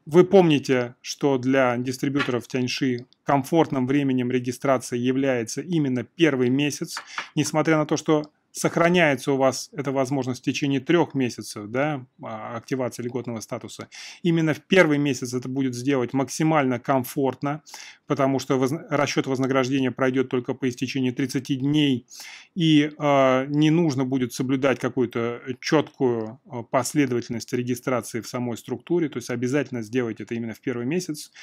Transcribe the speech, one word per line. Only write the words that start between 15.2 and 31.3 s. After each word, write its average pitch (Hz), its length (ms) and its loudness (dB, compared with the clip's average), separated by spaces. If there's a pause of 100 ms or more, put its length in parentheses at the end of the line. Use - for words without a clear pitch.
это 127 140 -6
будет 131 260 -2
сделать 123 400 -2
максимально 135 640 0
комфортно, 139 840 -2 (440)
потому 135 340 0
что 131 180 0
воз-, 127 140 2 (180)
расчет 143 380 0
вознаграждения 131 640 0
пройдет 131 360 0
только 127 260 -4
по 127 140 -4
истечении 127 440 -2
тридцати 135 440 -4
дней, 139 500 0 (500)
и, 156 420 6
а, 135 480 4
не 147 240 4
нужно 151 340 2
будет 127 280 -2
соблюдать 131 480 0
какую-то 120 600 -2 (200)
четкую, 120 800 0 (100)
а, 123 140 -8
последовательность 123 880 0
регистрации 123 680 -4
в - 80 -14
самой 123 280 -6
структуре, 165 520 -4
то 123 100 -8
есть 117 120 -10
обязательно 123 520 -2
сделайте 113 420 -4
это 120 100 -8
именно 117 200 -6
в - 60 -18
первый 120 260 -6
месяц. 156 460 -6 (100)